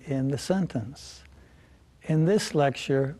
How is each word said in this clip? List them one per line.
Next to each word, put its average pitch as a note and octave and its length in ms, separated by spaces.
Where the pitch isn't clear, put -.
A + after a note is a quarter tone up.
in C3+ 240
the C#3 80
sentence. C#3+ 840
In D#3 200
this G3+ 320
lecture, C#3 640